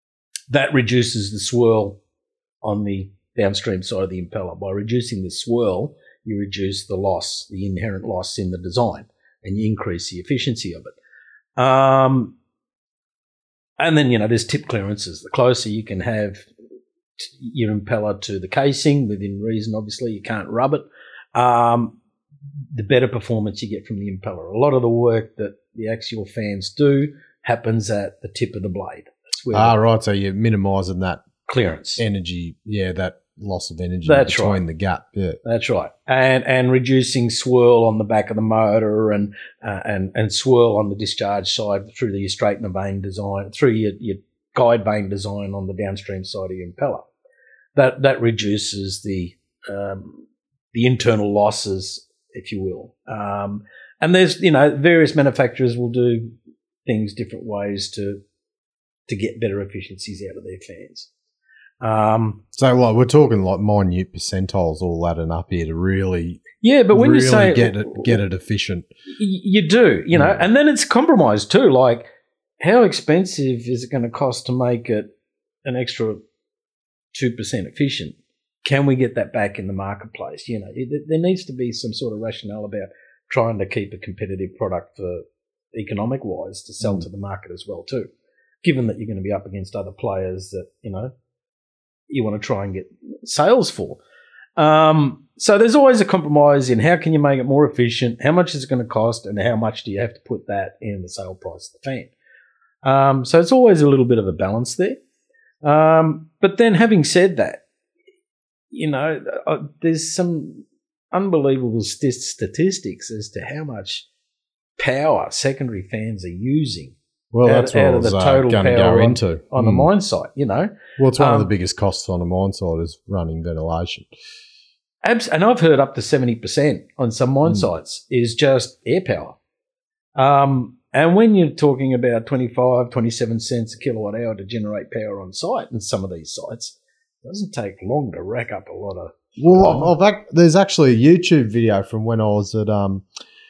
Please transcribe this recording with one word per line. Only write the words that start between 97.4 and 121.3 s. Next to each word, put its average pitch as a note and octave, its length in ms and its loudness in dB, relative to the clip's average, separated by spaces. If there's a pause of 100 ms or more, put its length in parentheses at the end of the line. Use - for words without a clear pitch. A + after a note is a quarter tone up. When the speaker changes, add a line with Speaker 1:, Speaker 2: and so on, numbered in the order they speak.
Speaker 1:
more C#3 260 4
efficient, A#2 500 0
how C#3+ 120 2
much F3 220 2
is C3 100 -8
it - 40 -12
gonna B2 160 -2
cost, A2+ 420 -2
and G#2 140 -6
how A#2+ 160 0
much A2 280 -4
do G#2+ 80 -10
you G2 80 -4
have A2+ 120 -4
to - 140 -20
put - 220 -8
that G2 340 -6
in G2+ 200 -8
the F2+ 60 -16
sale F#2+ 280 -14
price E2+ 360 -16
of - 80 -20
the - 80 -12
fan? A#2+ 200 -10 (720)
Um, C3+ 420 2
so E3 140 4
it's E3+ 140 4
always A#3 280 8
a D3 80 6
little C3+ 180 6
bit B2 120 4
of G2+ 80 0
a F#2 60 0
balance G#2+ 420 -4
there. G#3 220 -2 (640)
Um, D#3 680 4 (100)
but F#3+ 180 2
then A3+ 160 6
having G3+ 300 6
said F3+ 320 4
that, - 320 -4 (1040)
you D#3 200 -4
know, D3 320 -2 (240)
uh, D#3 120 -2 (240)
there's D#3+ 320 0
some E3 500 -4 (480)
unbelievable C#3 680 0
st-, B2+ 320 -2
statistics - 960 -6
as G#2+ 200 -12
to - 100 -12
how D3+ 240 -12
much G#2+ 440 -12 (720)
power C3+ 500 0
secondary B2 600 -4
fans A2 340 -8
are F2+ 40 -10
using G#2 640 -4 (380)
Speaker 2:
Well, A#2+ 180 6
Speaker 1:
out, - 20 6
Speaker 2:
that's C3 220 2
what - 100 6
Speaker 1:
out C3 100 4
Speaker 2:
I - 20 4
Speaker 1:
of A#2 60 2
the A#2 40 2
Speaker 2:
was, G2+ 80 0
uh, F#2+ 100 2
Speaker 1:
total C3+ 260 4
Speaker 2:
gonna A2+ 260 4
Speaker 1:
power F2+ 200 6
Speaker 2:
go A2 60 6
Speaker 1:
on, A#2 80 6
Speaker 2:
into. F#2 300 0 (120)
Speaker 1:
on B2+ 140 2
a A2 40 4
Speaker 2:
Mm. - 40 4
Speaker 1:
mine D#3 260 4
site, - 360 -4
you C3+ 100 -2
know. C3 220 0 (300)
Speaker 2:
Well, C3+ 100 6
it's B2+ 100 2
one C#3+ 160 6